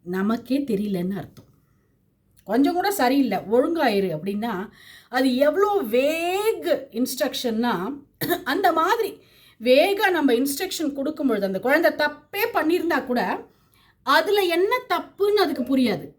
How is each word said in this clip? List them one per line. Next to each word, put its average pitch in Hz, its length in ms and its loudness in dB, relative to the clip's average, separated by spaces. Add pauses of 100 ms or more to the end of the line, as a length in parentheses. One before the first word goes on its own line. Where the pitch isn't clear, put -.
நமக்கே 214 560 -2
தெரியலன்னு 196 560 -2
அர்த்தம். - 300 -14 (960)
கொஞ்சம் 277 300 2
கூட 370 180 0
சரியில்லை, 254 460 2
"ஒழுங்காயிரு" 214 800 2
அப்படின்னா 202 520 -6 (400)
அது 262 260 0
எவ்வளோ 339 460 2
வேக் 320 1080 0
இன்ஸ்ட்ரக்ஷன்னா, 240 1080 -4 (420)
அந்த 349 280 0
மாதிரி 359 500 0 (400)
வேகா 370 500 4
நம்ம 294 220 2
இன்ஸ்ட்ரக்ஷன் 285 600 -2
கொடுக்கும் 277 340 -4
பொழுது 202 180 0
அந்த 190 140 -2
குழந்தை 302 320 2
தப்பே - 640 -4
பண்ணியிருந்தா 320 520 0
கூட 240 420 -2 (560)
அதுல 330 380 2
என்ன 381 480 0
தப்புன்னு 381 440 -2
அதுக்கு 294 440 0
புரியாது. 185 420 -2